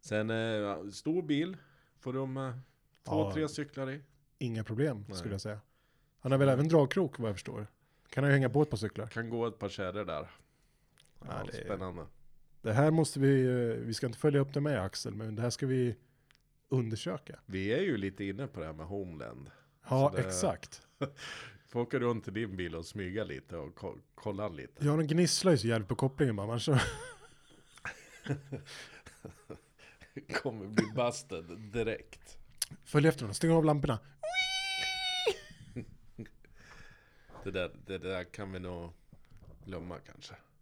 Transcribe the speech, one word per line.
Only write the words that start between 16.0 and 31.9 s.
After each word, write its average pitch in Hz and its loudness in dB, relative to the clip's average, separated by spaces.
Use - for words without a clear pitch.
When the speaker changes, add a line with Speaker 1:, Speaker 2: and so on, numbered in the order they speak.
Speaker 2:
undersöka. 131 -2
Speaker 1:
Vi 95 0
är 139 4
ju 175 2
lite 98 -2
inne 98 -4
på - -10
det 78 -4
här 78 -6
med 78 -10
Homeland. 78 -8
Speaker 2:
Ja, 135 4
Speaker 1:
Så 95 -4
det - 0
Speaker 2:
exakt. - -2
Speaker 1:
<laughs> 139 -4
Får 120 -4
åka 120 -2
runt 120 0
i - -8
din 98 -4
bil 87 -4
och 82 -6
smyga 101 -4
lite 80 -8
och 78 -8
ko-, - -10
kolla 104 -4
lite. 82 -6
Speaker 2:
Ja, 147 4
den 160 2
gnisslar 170 4
ju 143 8
så 101 0
jävligt 113 2
på 127 -4
kopplingen, 135 2
man. 110 -2
Så 151 2
<laughs> 131 8
Speaker 1:
Kommer 113 -4
bli 107 4
busted 117 -2
direkt. - -4